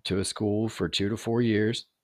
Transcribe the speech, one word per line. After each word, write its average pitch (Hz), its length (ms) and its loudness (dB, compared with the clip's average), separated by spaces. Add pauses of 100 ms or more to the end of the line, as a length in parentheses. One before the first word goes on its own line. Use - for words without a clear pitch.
to 95 140 0
a 95 60 -2
school 107 440 0
for 92 180 -2
two 98 220 0
to 110 80 -2
four 117 240 0
years, 110 460 2 (160)